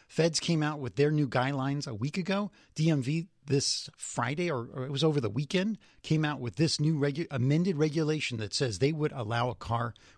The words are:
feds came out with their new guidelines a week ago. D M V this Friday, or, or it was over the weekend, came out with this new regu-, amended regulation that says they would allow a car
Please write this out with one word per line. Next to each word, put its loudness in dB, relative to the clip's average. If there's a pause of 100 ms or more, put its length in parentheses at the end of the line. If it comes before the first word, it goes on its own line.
feds 2
came 0
out -2
with -8
their 4
new 2
guidelines 0
a -8
week -4
ago. -2 (240)
D 2
M 4
V -2 (200)
this 0
Friday, -4
or, -4
or -6
it -6
was 0
over 4
the 0
weekend, 0 (240)
came 2
out -2
with -6
this 2
new 4
regu-, 0
amended 2
regulation 0
that -6
says 0
they 4
would -2
allow -2
a -6
car -4 (240)